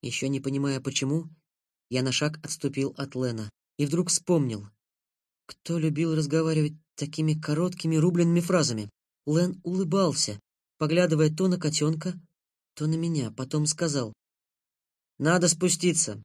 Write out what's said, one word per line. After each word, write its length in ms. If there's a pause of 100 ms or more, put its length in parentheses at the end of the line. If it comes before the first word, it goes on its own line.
Еще 240
не 140
понимая 400
почему, 500 (580)
я 140
на 100
шаг 320
отступил 540
от 160
Лена 340 (300)
и 80
вдруг 220
вспомнил, 600 (800)
кто 320
любил 360
разговаривать 600 (220)
такими 360
короткими 640
рубленными 440
фразами. 500 (360)
Лен 380
улыбался, 760 (400)
поглядывая 560
то 140
на 100
котенка, 640 (540)
то 120
на 80
меня, 360
потом 360
сказал: 460 (1040)
«Надо 300
спуститься. 760